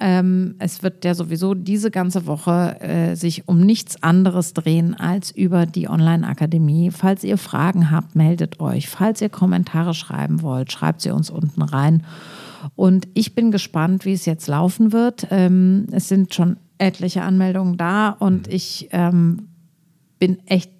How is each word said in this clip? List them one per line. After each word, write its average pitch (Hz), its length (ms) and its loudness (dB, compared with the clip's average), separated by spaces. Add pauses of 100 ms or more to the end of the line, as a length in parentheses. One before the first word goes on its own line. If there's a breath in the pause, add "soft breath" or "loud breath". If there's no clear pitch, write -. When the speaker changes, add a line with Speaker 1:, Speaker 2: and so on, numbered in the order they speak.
Speaker 1:
Ähm, 185 580 2
es 185 240 -6
wird 185 220 -4
ja 175 100 0
sowieso 170 380 -4
diese 202 380 -2
ganze 180 340 -2
Woche, 170 560 -2
äh, 170 360 -2
sich 165 300 -4
um 170 140 4
nichts 208 420 2
anderes 175 520 2
drehen 165 400 0
als 175 360 -4
über 175 360 0
die 165 240 -6
Online-Akademie. 160 1000 2
Falls 190 320 0
ihr 196 140 0
Fragen 170 540 0
habt, 160 260 -2
meldet 160 440 2
euch. 139 280 -4
Falls 220 320 -2
ihr 208 80 -2
Kommentare 180 640 0
schreiben 156 480 -4
wollt, 131 320 -6
schreibt 160 300 -2
sie - 80 -4
uns 156 180 -2
unten 160 320 -4
rein. 147 420 2 (760 loud breath)
Und 185 360 2
ich 214 220 -2
bin 233 160 2
gespannt, 185 560 -2
wie 190 80 0
es 180 100 -6
jetzt 160 220 -4
laufen 180 480 2
wird. 240 360 -2
Ähm, 185 640 4
es - 160 -2
sind 190 240 2
schon 175 240 2 (220)
etliche 185 460 -2
Anmeldungen 185 520 0
da 190 320 0
und 196 380 0
Speaker 2:
Mhm. 190 80 -6
Speaker 1:
ich, - 380 -8
ähm, 175 500 2 (800)
bin 185 280 0
echt 185 320 0